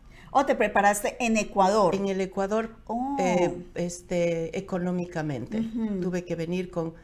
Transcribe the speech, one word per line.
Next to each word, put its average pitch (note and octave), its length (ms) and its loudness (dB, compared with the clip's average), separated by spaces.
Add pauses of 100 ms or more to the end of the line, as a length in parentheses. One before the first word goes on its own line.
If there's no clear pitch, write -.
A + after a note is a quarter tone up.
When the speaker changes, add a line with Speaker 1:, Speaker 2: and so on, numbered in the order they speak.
(320)
Speaker 1:
¿O C#4 140 4
te C#4 100 2
preparaste G#3 640 2
en A3+ 160 2
Ecuador? G3+ 600 4
Speaker 2:
En G3 120 0
el F#3+ 140 0
Ecuador, G3 540 -2 (120)
Speaker 1:
Oh. C4 320 -4
Speaker 2:
eh, F3+ 320 4 (240)
este, E3+ 840 -2
económicamente. F3 1040 -4
Speaker 1:
Ujú. A3 420 -4
Speaker 2:
Tuve F3+ 220 -2
que F3 120 -6
venir F3 360 -4
con, E3 220 -6 (100)